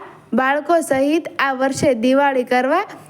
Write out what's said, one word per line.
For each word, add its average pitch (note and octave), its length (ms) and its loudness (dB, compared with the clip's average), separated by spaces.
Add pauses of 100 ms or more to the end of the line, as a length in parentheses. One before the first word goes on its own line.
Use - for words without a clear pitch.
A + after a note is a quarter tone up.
(340)
બાળકો D4 460 2
સહિત C#4+ 480 0 (100)
આ C#4 140 0
વર્ષે C4+ 420 0
દિવાળી C4 500 2
કરવા B3+ 400 0 (260)